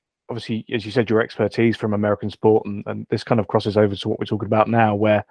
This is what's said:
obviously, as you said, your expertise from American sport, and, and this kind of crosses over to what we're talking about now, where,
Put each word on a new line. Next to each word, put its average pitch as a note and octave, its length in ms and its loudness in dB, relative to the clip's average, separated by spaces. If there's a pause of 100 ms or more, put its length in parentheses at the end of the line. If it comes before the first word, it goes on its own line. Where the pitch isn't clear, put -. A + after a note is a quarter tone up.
(300)
obviously, A#2 420 -8
as A#2 140 -4
you G#2 80 -12
said, A2+ 160 2
your A2 140 2
expertise A2+ 560 0
from G#2+ 160 -2
American G#2 340 0
sport, A2 380 2
and, G2+ 200 -10
and G#2+ 220 -8
this - 160 -4
kind A#2 160 2
of G2 80 -4
crosses G#2+ 300 0
over G2+ 180 2
to - 120 -8
what A2 100 -4
we're A2 80 -8
talking G#2+ 200 -6
about G#2+ 220 2
now, A2 260 2
where, G#2 360 2